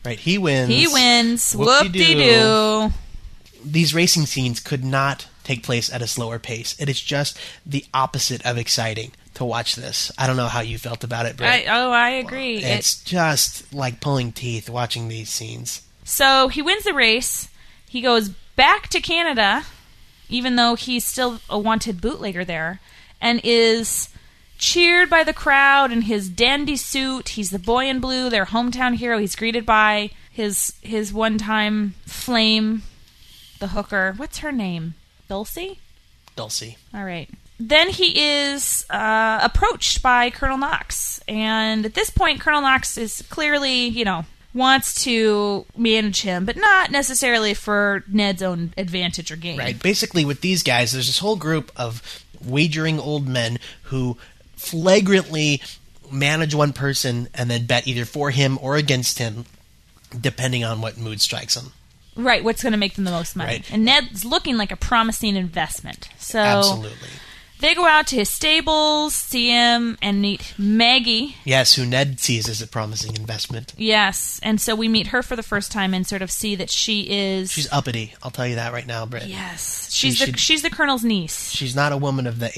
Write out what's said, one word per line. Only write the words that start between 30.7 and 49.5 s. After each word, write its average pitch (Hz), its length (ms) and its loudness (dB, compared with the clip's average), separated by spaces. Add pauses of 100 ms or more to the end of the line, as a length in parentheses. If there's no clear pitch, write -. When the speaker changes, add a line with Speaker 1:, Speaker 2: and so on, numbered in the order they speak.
Speaker 2:
his 214 300 -4
one-time 214 840 0 (120)
flame, 220 760 2 (760)
the 202 100 -6
hooker. 190 480 -2
What's 294 220 -10
her 302 140 -6
name? 175 420 -4 (340)
Dulcie? 330 500 -8 (580)
Speaker 1:
Dulcie. 113 400 -8 (180)
Speaker 2:
All 202 100 -10
right. 175 240 -10 (300)
Then 302 320 2
he 359 300 0
is, 285 680 0
uh, 220 520 0
approached - 600 0
by 247 280 4
Colonel 269 280 -2
Knox. - 680 -4
And 220 600 -2
at 220 80 -8
this 427 160 -2
point, 320 300 0
Colonel 302 200 2
Knox 262 380 2
is 220 320 -6
clearly, 277 560 0
you 233 180 -2
know, 175 200 -2 (300)
wants 262 500 2
to 208 600 2 (120)
manage 220 460 2
him, 185 220 -2
but 226 120 -4
not 381 360 4
necessarily 247 640 2
for 202 520 0
Ned's 196 360 0
own 170 340 -4
advantage 180 560 -4
or 156 40 -10
gain. 165 220 -8